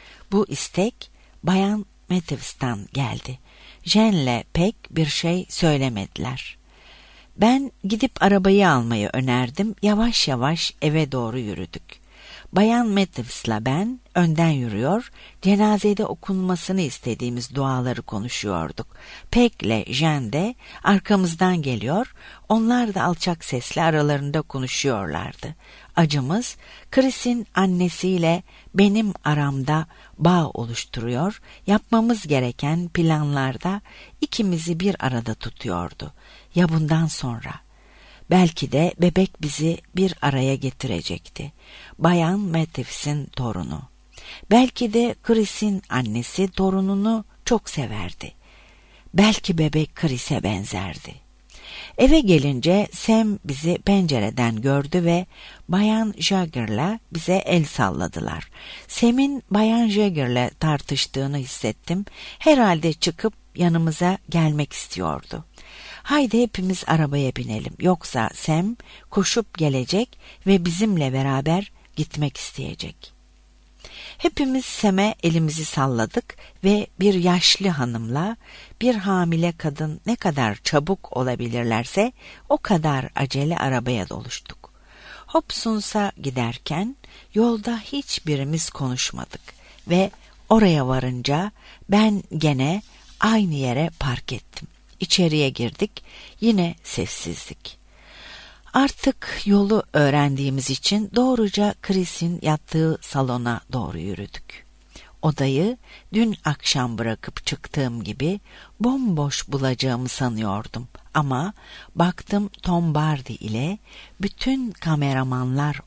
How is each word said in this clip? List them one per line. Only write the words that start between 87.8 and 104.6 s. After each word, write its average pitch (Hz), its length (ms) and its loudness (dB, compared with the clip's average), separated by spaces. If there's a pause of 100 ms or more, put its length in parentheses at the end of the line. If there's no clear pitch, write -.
konuşmadık - 720 -6 (480)
ve 190 220 2 (380)
oraya 165 380 6
varınca 131 640 -2 (360)
ben 208 340 4 (160)
gene 151 440 2 (380)
aynı 208 340 2
yere 135 360 0 (100)
park 123 320 -4
ettim. - 360 -14 (320)
İçeriye 156 500 2
girdik, - 540 -4 (360)
yine 185 340 2 (100)
sessizlik. - 920 -8 (960)
Artık - 720 0
yolu 202 380 2 (100)
öğrendiğimiz 139 800 2
için 202 460 -2
doğruca 220 640 2
Chris'in 175 600 -2
yattığı 160 600 0
salona 123 580 -4 (120)
doğru 92 260 -6
yürüdük. - 680 -12 (560)